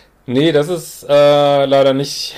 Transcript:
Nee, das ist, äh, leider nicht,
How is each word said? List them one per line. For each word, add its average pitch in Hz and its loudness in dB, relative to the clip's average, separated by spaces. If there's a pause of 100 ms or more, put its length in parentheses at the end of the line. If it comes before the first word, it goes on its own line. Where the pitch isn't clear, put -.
(260)
Nee, 139 0
das 147 0
ist, 170 -10
äh, 143 2
leider 135 2
nicht, - -8